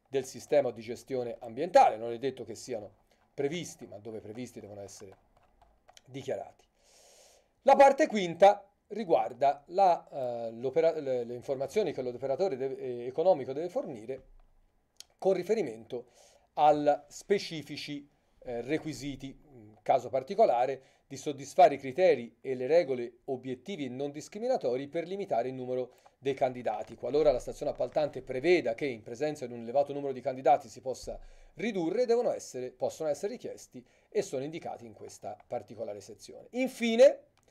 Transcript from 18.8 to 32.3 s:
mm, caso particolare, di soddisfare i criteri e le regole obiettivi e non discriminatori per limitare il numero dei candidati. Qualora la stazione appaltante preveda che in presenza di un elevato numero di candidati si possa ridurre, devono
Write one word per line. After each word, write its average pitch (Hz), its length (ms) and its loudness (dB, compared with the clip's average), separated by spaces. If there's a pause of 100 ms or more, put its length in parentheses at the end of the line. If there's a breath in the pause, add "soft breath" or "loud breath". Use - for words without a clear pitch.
mm, 110 360 -20 (100)
caso 127 280 2
particolare, 135 720 2 (240 soft breath)
di 135 100 -14
soddisfare 143 580 4
i 139 40 -6
criteri 135 640 2
e 131 140 -6
le 127 120 -6
regole 135 580 2
obiettivi 131 640 -8
e - 20 -8
non 135 220 -6
discriminatori 151 760 -4
per 165 200 -6
limitare 170 420 -4
il 131 60 -8
numero 127 400 -6 (240 soft breath)
dei 135 160 -2
candidati. 117 600 -4
Qualora 139 380 2
la 123 60 2
stazione 127 340 -6
appaltante 135 500 -4
preveda 127 520 0
che 147 120 -4
in 117 160 -6
presenza 131 440 -6
di 120 60 -10
un 120 80 -12
elevato 139 320 0
numero 139 200 -4
di 127 80 -8
candidati 131 480 2
si 117 120 -18
possa 120 380 -8 (360 soft breath)
ridurre, 196 520 -2
devono 233 260 2